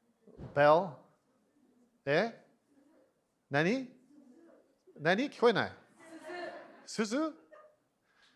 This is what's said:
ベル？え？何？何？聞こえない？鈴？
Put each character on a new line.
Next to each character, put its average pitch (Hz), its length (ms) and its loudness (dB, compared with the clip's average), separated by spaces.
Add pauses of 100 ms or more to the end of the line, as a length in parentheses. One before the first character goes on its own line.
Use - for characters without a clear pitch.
(540)
ベ 143 80 4
ル？ 165 260 6 (1160)
え？ 185 400 0 (1040)
何？ 190 400 0 (1120)
何？ 190 300 0
聞 - 80 -18
こ 233 100 4
え 226 60 6
な 117 140 0
い？ - 40 -12 (1120)
鈴？ 269 480 -4 (1040)